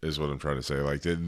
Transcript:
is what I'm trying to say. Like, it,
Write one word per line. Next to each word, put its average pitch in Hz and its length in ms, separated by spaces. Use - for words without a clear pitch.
is 78 160
what 73 120
I'm 69 80
trying 71 180
to 65 60
say. 69 180
Like, 71 260
it, 85 220